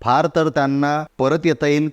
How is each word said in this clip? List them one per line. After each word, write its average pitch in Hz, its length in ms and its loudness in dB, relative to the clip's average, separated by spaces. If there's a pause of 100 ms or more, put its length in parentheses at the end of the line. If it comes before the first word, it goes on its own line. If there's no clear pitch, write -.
फार 135 340 2
तर 160 140 2
त्यांना 143 560 -2 (120)
परत 135 280 0
येता 156 220 0
येईल 147 260 0